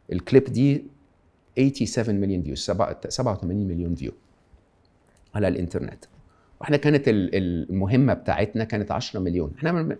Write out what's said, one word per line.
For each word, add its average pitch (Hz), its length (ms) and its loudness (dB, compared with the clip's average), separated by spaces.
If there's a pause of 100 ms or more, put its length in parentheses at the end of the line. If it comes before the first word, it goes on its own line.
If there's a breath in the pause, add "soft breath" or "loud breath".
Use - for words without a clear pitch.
(120)
الكليب 123 320 4
دي 139 400 2 (760)
eighty-seven 127 460 0
million 98 380 0
فيوز، 69 140 -6
سبعة، 98 380 -2 (120)
سبعة 123 240 -2
وتمانين 98 360 -4
مليون 85 260 -2
فيو 67 180 -8 (1200 soft breath)
على 104 140 2
الإنترنت. - 560 -4 (560 soft breath)
وإحنا 147 160 0
كانت 147 320 4
ال-، 104 260 2
المهمة 95 800 2
بتاعتنا - 500 -2
كانت 104 280 -4
عشرة - 280 -6
مليون. 85 380 -2
إحنا 165 140 -2
ما، 160 280 -2